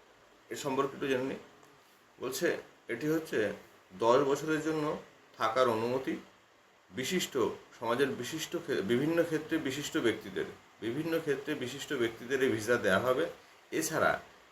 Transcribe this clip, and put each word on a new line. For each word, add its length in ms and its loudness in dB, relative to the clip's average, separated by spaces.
এর 60 -8
সম্পর্কে 380 0
একটু 140 -4
জেনে 160 2
নিই। 140 -4
বলছে 360 -2
এটি 200 -4
হচ্ছে 440 0
দশ 220 6
বছরের 420 0
জন্য 360 -2
থাকার 300 4
অনুমতি 480 0
বিশিষ্ট, 480 -2
সমাজের 280 2
বিশিষ্ট 480 -6
ক্ষে-, 260 -2
বিভিন্ন 400 4
ক্ষেত্রে 360 0
বিশিষ্ট 400 -2
ব্যক্তিদের, 460 0
বিভিন্ন 380 -2
ক্ষেত্রে 360 -2
বিশিষ্ট 380 -6
ব্যক্তিদের 500 0
এই 60 4
ভিসা 280 2
দেওয়া 220 4
হবে। 280 2
এছাড়া, 500 2